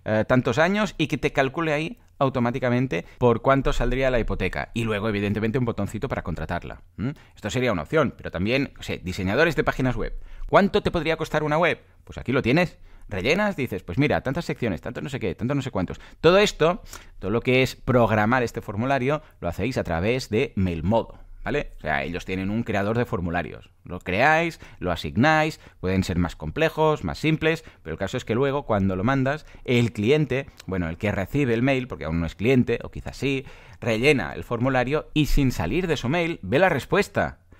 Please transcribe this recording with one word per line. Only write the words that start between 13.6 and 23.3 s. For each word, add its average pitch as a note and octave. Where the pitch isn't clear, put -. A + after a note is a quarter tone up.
"Pues -
mira, A#2
tantas D3
secciones, A2
tanto -
no D3
sé C3+
qué, F#2
tanto B2
no C#3
sé B2+
cuántos". -
Todo F3+
esto, F3+
todo F#2+
lo A#2
que B2+
es -
programar A#2
este A2+
formulario, C3
lo F2
hacéis G#2+
a G2+
través F#2
de A#2+
Mailmodo, F#2
¿vale? C#3
O -
sea, D2
ellos E2+
tienen F#2+
un A2
creador G2+
de A#2+
formularios. E2+